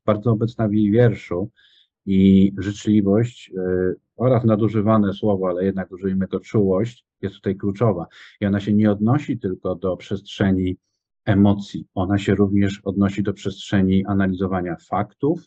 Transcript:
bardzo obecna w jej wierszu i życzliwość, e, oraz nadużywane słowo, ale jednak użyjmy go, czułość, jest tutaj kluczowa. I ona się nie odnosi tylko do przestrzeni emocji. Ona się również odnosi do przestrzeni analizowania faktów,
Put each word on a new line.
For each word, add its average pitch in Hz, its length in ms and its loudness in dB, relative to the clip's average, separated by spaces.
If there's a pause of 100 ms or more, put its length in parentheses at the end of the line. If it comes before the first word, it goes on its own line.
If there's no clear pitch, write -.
bardzo 104 260 0
obecna 107 380 -2
w 101 40 -2
jej 104 180 2
wierszu 107 600 0 (560)
i 95 520 6
życzliwość, 104 1000 0
e, 92 360 -2 (220)
oraz 123 280 2
nadużywane 107 680 2
słowo, 98 360 -2
ale 90 160 -2
jednak 95 280 -4
użyjmy 95 340 -4
go, 92 140 -6
czułość, 101 640 -2 (180)
jest 98 120 -8
tutaj 98 220 -6
kluczowa. 98 500 -2 (340)
I 104 60 -2
ona 101 140 0
się 104 120 -2
nie 107 180 4
odnosi 113 480 0
tylko 92 360 -6
do 90 220 -4
przestrzeni 95 800 -2 (480)
emocji. 101 680 2
Ona 98 240 -2
się 101 160 0
również 101 500 0
odnosi 98 380 -2
do 101 100 -4
przestrzeni 95 720 0
analizowania 92 720 -2 (120)
faktów, 139 580 -4